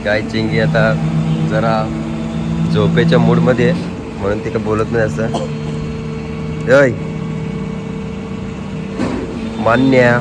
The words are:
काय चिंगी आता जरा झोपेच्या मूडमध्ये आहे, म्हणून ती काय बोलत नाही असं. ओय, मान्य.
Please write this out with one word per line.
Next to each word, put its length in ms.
काय 180
चिंगी 380
आता 340
जरा 380
झोपेच्या 440
मूडमध्ये 520
आहे, 120
म्हणून 240
ती 60
काय 120
बोलत 280
नाही 140
असं. 180
ओय, 100
मान्य. 640